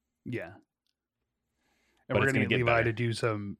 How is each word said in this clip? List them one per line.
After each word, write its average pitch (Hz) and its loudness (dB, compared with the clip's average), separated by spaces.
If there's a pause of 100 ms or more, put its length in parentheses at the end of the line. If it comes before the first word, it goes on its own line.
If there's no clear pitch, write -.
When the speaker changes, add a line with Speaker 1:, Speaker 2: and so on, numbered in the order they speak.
(260)
Speaker 1:
Yeah. 104 -8
And - -18 (1600)
Speaker 2:
But 135 0
Speaker 1:
we're 127 2
Speaker 2:
it's 135 2
Speaker 1:
gonna 107 2
Speaker 2:
gonna - 0
Speaker 1:
get 110 2
Speaker 2:
get 120 0
Speaker 1:
Levi 120 4
Speaker 2:
better. 117 4
Speaker 1:
to 117 0
do 117 -2
some 104 -4